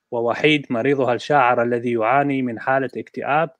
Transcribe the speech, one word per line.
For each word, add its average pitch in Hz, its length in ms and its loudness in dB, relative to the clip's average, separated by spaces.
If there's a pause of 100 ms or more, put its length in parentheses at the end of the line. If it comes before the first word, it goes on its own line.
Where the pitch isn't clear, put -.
(100)
ووحيد 120 600 0
مريضها 127 440 0
الشاعر 123 480 2
الذي 120 300 -2
يعاني 131 500 0
من 117 180 -6
حالة 131 360 -2
اكتئاب 135 640 -4